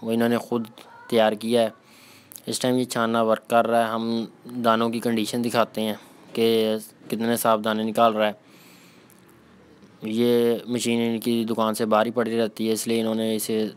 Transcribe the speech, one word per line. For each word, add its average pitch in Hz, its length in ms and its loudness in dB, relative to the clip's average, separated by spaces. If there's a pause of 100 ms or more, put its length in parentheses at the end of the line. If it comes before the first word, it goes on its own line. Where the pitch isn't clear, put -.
वो 113 80 -4
इन्होंने 117 260 2
ख़ुद 117 300 -4 (420)
तैयार 110 240 4
किया 117 280 0
है। 107 100 0 (760)
इस 120 120 -6
time 127 160 0
ये 127 80 0
छाना 117 380 0
work 110 280 0
कर 117 140 6
रहा 117 200 2
है। 110 60 -2
हम 113 420 -4 (240)
दानों 117 340 2
की 113 100 -6
condition 117 420 -2
दिखाते 113 380 0
हैं 107 160 -2 (380)
कि 113 460 0 (300)
कितने 113 260 -2
साफ 113 240 2
दाने 110 240 -2
निकाल 113 280 4
रहा 107 160 2
है। 101 100 -6 (1700)
ये 117 640 2
मशीन 117 340 -2
इनकी 117 420 -2
दुकान 110 300 0
से 117 120 -2
बाहर 107 200 4
ही 117 60 -6
पड़ी 113 240 -2
रहती 110 300 -2
है, 110 60 0
इसलिए 113 280 -2
इन्होंने 110 360 -2
इसे 110 240 -2 (160)